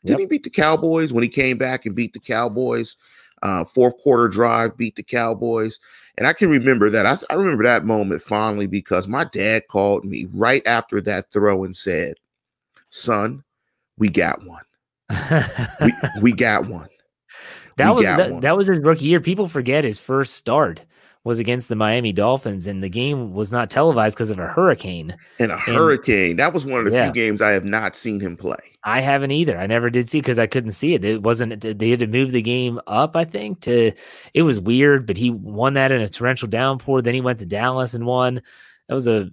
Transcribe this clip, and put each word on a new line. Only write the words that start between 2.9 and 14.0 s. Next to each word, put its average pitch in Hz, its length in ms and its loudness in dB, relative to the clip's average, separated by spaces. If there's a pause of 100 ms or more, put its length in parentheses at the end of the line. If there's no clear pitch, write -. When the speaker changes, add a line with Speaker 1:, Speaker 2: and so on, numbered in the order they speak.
Speaker 1:
Uh, 92 200 -2
fourth 123 340 4
quarter 120 300 4
drive, 113 480 0
beat 117 200 -6
the 107 80 -14
Cowboys. 113 760 -2 (400)
And 120 80 0
I 156 80 4
can 185 160 2
remember 123 400 4
that. 104 160 2
I, 139 100 2 (140)
I 156 40 -2
remember 160 300 2
that 120 220 4
moment 104 360 0
fondly 107 440 -2
because 92 420 -2
my 135 160 -2
dad 107 440 -2
called 101 360 0
me 92 300 -8
right 117 320 2
after 113 340 0
that 98 320 -4
throw 98 320 2
and 92 100 -10
said, 82 400 -4 (760)
"Son, 117 520 -4 (540)
we 107 140 0